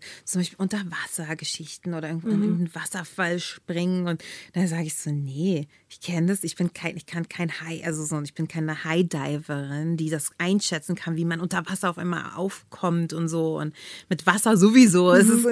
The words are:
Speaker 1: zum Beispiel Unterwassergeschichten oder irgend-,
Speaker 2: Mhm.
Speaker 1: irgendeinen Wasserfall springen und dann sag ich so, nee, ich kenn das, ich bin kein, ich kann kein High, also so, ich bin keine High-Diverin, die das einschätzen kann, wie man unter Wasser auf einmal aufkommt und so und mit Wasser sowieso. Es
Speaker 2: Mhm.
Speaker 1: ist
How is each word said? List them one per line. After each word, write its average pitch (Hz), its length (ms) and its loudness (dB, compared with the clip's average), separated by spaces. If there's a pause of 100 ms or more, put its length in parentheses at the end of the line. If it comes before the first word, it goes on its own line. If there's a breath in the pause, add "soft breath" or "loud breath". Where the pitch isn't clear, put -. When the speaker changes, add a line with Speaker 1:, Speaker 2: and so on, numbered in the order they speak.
(240 loud breath)
Speaker 1:
zum 180 160 -2
Beispiel - 180 -6
Unterwassergeschichten 170 1400 -6
oder 160 140 -8
irgend-, 165 180 -6
Speaker 2:
Mhm. 208 160 2
Speaker 1:
irgendeinen 175 320 0
Wasserfall 175 680 -4
springen 180 680 -4
und 165 140 -4 (300 loud breath)
dann 180 160 2
sag 165 160 -2
ich 156 100 -6
so, - 160 -6
nee, 147 560 -2 (220 soft breath)
ich - 120 -20
kenn 170 260 -2
das, 190 180 0
ich 165 120 -6
bin 175 160 -2
kein, - 240 -8
ich 160 100 -12
kann 170 220 -8
kein - 320 -6
High, 160 240 -10
also 156 200 -4
so, 151 180 -4
ich 143 120 -10
bin 160 140 -4
keine 156 360 -6
High-Diverin, 151 1120 -2
die 156 140 -4
das 156 280 -2
einschätzen 175 560 -2
kann, 165 220 -4
wie 165 80 -2
man 165 160 -2
unter 180 280 -4
Wasser 185 220 -2
auf 170 80 -8
einmal 170 360 -4
aufkommt 170 800 -4
und 165 160 -4
so 160 300 -2
und 151 160 -6 (340 loud breath)
mit 160 180 -2
Wasser 214 300 6
sowieso. 185 560 8
Es 202 140 10
Speaker 2:
Mhm. 226 60 8
Speaker 1:
ist 233 200 4